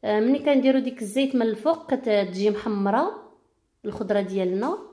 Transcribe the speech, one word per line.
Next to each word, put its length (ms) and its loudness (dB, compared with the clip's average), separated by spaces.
آه، 160 2
ملي 180 4
كنديروا 420 4
ديك 220 -6
الزيت 320 -2
من 80 2
الفوق 520 0
كتجي 560 0
محمره 840 -2
الخضره 360 -2
ديالنا. 580 -2